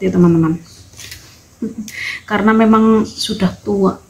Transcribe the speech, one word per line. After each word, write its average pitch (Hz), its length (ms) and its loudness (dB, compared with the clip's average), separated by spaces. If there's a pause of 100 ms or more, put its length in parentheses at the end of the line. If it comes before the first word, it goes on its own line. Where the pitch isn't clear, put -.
ya, 185 80 -2
teman-teman. 170 400 2 (1080)
<laughs> - 680 -12
Karena 208 260 0
memang 220 500 4
sudah - 460 -4 (100)
tua. 185 320 -2 (160)